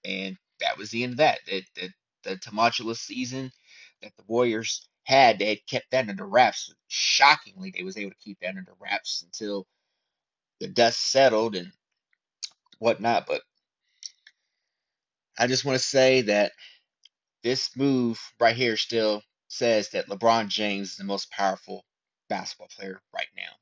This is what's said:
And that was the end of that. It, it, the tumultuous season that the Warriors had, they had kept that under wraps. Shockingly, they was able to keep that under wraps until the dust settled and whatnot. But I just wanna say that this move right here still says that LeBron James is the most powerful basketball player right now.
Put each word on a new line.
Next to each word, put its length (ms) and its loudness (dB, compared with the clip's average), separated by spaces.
And 320 -8
that 160 -2
was 140 -12
the 140 -4
end 80 -6
of 60 -8
that. 280 4
It, 180 -6
it, 180 -12
the 140 -8
tumultuous 640 -2
season 500 -10
that 140 -20
the 120 -20
Warriors 580 -2
had, 340 6
they 80 0
had 200 -4
kept 240 -6
that 180 0
under 180 -10
wraps. 460 2
Shockingly, 840 2
they 80 -8
was 140 -10
able 140 -10
to 80 -20
keep 220 -18
that 160 -8
under 220 -16
wraps 460 -8
until 420 -8
the 80 -8
dust 420 2
settled 460 4
and 160 -8
whatnot. 480 2
But 140 -4
I 80 4
just 180 0
wanna 140 0
say 440 4
that 300 2
this 340 -2
move 440 0
right 160 4
here 200 0
still 460 0
says 420 0
that 180 -6
LeBron 400 2
James 440 -4
is 40 -16
the 80 -14
most 260 -6
powerful 540 -4
basketball 440 -8
player 280 -14
right 220 -8
now. 260 -16